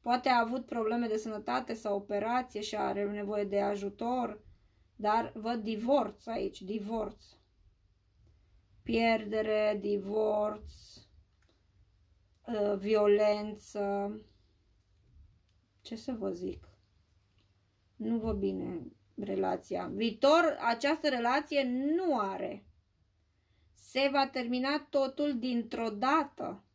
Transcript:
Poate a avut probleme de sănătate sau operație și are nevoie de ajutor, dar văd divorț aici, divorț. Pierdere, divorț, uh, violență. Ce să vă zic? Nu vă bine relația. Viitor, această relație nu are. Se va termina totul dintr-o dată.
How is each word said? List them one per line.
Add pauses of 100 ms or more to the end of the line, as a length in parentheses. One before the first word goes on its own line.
Poate
a
avut
probleme
de
sănătate
sau
operație
și
are
nevoie
de
ajutor, (560)
dar
văd
divorț
aici,
divorț. (1600)
Pierdere,
divorț, (1700)
uh,
violență. (1600)
Ce
să
vă
zic? (1300)
Nu
vă
bine (420)
relația.
Viitor,
această
relație (340)
nu
are. (1080)
Se
va
termina
totul
dintr-o
dată. (100)